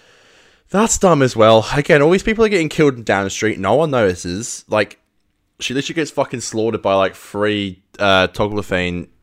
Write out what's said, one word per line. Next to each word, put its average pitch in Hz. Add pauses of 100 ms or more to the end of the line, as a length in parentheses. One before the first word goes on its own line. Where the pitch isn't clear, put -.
(720)
That's -
dumb 165
as 127
well. 110
Again, 147
all 156
these 190
people 220
are 214
getting 170
killed 135
down 98
the 95
street. -
No 98
one 156
notices. 98
Like, 107 (640)
she -
literally 139
gets 151
fucking 131
slaughtered 110
by, 98
like, 95
three, 101 (160)
uh, 95
Toglophane. 92 (140)